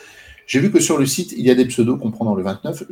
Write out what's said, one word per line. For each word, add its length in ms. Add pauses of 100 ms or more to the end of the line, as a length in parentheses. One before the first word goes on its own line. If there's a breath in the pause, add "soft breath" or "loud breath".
(480 loud breath)
J'ai 100
vu 140
que 80
sur 180
le 80
site, 320
il 60
y 80
a 20
des 120
pseudos 320
comprenant 360
le 80
vingt-neuf. 480